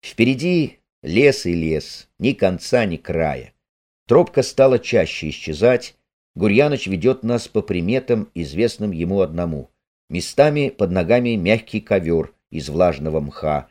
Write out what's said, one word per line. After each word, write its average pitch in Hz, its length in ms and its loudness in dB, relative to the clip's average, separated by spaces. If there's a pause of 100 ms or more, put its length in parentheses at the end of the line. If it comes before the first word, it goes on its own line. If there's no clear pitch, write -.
Впереди 139 760 0 (220)
лес 123 440 2
и 85 80 0
лес, 80 540 -4 (100)
ни 123 140 0
конца, 98 520 0
ни 85 120 -4
края. 78 580 -4 (540)
Тропка 131 340 4
стала 131 360 4
чаще 85 520 -2
исчезать. 104 640 0 (400)
Гурьяныч 120 540 2
ведет 95 340 0
нас 117 240 -2
по 107 160 -2
приметам, 107 720 -2
известным 95 560 -4
ему 87 300 -2
одному. 82 500 -4 (400)
Местами 143 600 0
под 92 200 -2
ногами 113 460 0
мягкий 104 440 0
ковер 82 540 -2 (160)
из 73 180 -8
влажного 78 520 0
мха. 73 500 -6